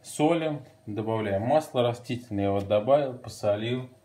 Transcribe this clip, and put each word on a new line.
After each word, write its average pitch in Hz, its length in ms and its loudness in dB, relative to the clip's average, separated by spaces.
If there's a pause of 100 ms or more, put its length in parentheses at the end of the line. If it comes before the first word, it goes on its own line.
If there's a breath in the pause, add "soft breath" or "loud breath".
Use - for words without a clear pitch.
солим, 156 600 0 (200)
добавляем 107 580 -2
масло 143 400 2
растительное, 117 640 -2
я 98 60 2
вот 98 160 0
добавил, 127 460 2
посолил. 120 760 -4 (160)